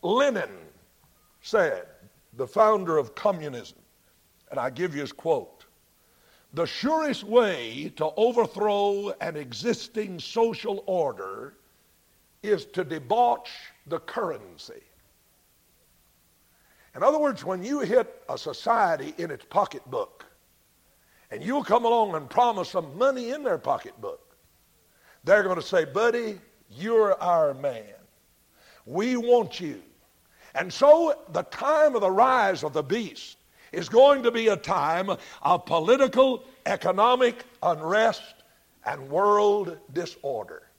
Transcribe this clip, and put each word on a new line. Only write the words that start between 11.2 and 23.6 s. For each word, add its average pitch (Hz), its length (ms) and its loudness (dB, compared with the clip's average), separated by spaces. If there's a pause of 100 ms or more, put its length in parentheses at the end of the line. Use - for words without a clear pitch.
is 202 240 0
to 180 180 -6
debauch 202 640 0 (380)
the 156 120 -4
currency." 104 840 -10 (2000)
In 135 80 -4
other 294 160 4
words, 285 240 0
when 185 180 -4
you 269 180 -4
hit 226 500 0
a 131 80 -6
society 160 800 -2
in 131 140 -8
its 127 180 -12
pocketbook, 131 760 -4 (1040)
and 110 140 -12
you 262 200 -2
come 233 200 2
along 226 320 2
and 147 140 -8
promise 233 420 2
them 160 260 -6
money 254 340 0
in 294 120 -8
their 202 140 0
pocketbook, 113 640 -6 (1000)